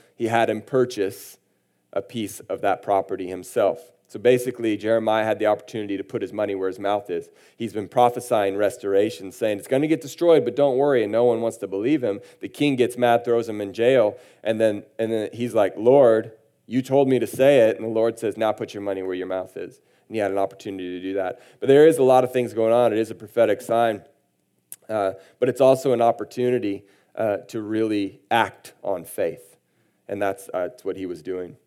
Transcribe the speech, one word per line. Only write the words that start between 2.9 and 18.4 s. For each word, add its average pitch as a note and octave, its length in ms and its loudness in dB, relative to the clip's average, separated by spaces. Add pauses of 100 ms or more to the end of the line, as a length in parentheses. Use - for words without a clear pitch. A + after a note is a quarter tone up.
himself. F#2 640 -4 (180)
So A2 120 -14
basically, A#2+ 560 0
Jeremiah A2 480 0
had G#2+ 140 -2
the G#2+ 80 -2
opportunity G#2 500 -4
to F#2+ 80 -8
put G#2+ 180 -8
his F#2+ 100 -8
money G#2 220 -4
where F#2+ 140 -4
his - 100 -8
mouth G2+ 320 -4
is. E2+ 180 -6 (280)
He's A2+ 160 -8
been G2 160 -8
prophesying A#2+ 680 0
restoration, G2 760 -2
saying, G#2+ 260 -4
"It's - 80 -14
gonna C#3 220 0
get D#3 120 0
destroyed, D#3 440 2
but A#2+ 100 -4
don't C#3 220 2
worry," C3+ 260 4
and G#2 80 -2
no A2+ 140 2
one A#2 160 2
wants A2+ 180 -4
to G#2 80 -8
believe A#2 380 -2
him. - 160 -4 (200)
The - 80 -10
king C#3+ 280 -2
gets A#2 200 0
mad, A#2+ 280 2
throws A#2 240 0
him G#2 120 -8
in G2 120 -8
jail, A2+ 440 2 (280)
and A2 160 -2
then, G#2+ 240 0 (140)
and A2 120 -2
then G#2+ 220 -4
he's A2+ 220 -6
like, G2+ 220 2
"Lord, A2+ 560 4 (340)
you B2+ 160 -2
told C3 260 2
me C3 100 2
to A2+ 80 0
say B2+ 420 4
it," A2 80 0
and A2 80 -10
the A2+ 60 -6
Lord A2+ 280 0
says, G#2 180 -4
"Now A2 160 0